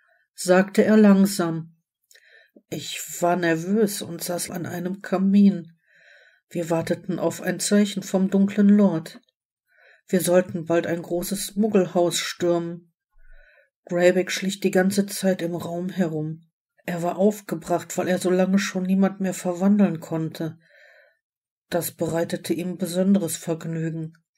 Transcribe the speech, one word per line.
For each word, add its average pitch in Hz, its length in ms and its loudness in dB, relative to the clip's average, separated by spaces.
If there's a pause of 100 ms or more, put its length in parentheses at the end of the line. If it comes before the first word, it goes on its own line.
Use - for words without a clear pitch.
(340)
sagte 190 500 2
er 214 120 6
langsam. 190 800 4 (960)
Ich - 320 -10 (180)
war 175 160 2
nervös 180 680 0
und 170 220 -10
saß 175 260 -6
an 170 160 -8
einem 180 360 -8
Kamin. 190 720 4 (760)
Wir 170 200 -6
warteten 170 500 -4
auf 165 220 -4
ein 180 180 -6
Zeichen 208 440 0
vom 190 260 0
dunklen 202 400 4
Lord. 190 500 2 (880)
Wir 185 140 0
sollten 175 440 0
bald 170 220 0
ein 170 140 -4
großes 180 560 -6
Muggelhaus 180 600 2
stürmen. 170 760 -4 (920)
Greyback 180 460 4
schlich - 300 -6
die 190 100 2
ganze 196 340 2
Zeit 190 360 -2
im 170 140 -4
Raum 170 340 -6
herum. 160 520 -4 (440)
Er 170 180 -6
war 175 140 -4
aufgebracht, 175 800 -2
weil 180 100 -2
er 180 100 0
so 180 120 -2
lange 185 300 2
schon 185 240 -4
niemand 190 360 0
mehr 185 140 -4
verwandeln 180 640 2
konnte. 160 580 -8 (1120)
Das 165 220 -4
bereitete 165 600 -4
ihm 175 240 -6
besonderes 185 580 0
Vergnügen, 160 800 -6 (240)